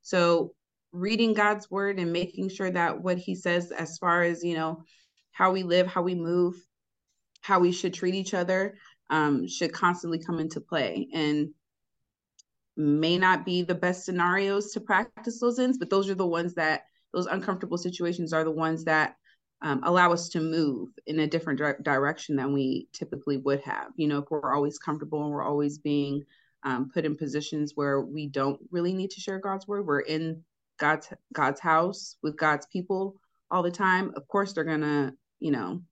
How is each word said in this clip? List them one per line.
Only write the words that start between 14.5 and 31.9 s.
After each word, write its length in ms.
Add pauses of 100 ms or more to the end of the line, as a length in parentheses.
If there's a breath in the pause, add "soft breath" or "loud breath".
to 80
practice 600
those 180
in, 200
but 120
those 180
are 60
the 120
ones 280
that, 300 (280)
those 140
uncomfortable 500
situations 560
are 120
the 60
ones 340
that, 320 (440 soft breath)
um, 240
allow 280
us 180
to 100
move 500 (160)
in 120
a 80
different 320
dire-, 240
direction 540
than 180
we 380
typically 440
would 260
have. 340
You 120
know, 100
if 120
we're 240
always 240
comfortable 460
and 80
we're 120
always 340
being, 440 (400 soft breath)
um, 320
put 100
in 120
positions 580
where 260
we 280
don't 320 (100)
really 240
need 160
to 100
share 200
God's 260
word, 200
we're 140
in 420 (360)
God's, 300 (240)
God's 280
house 640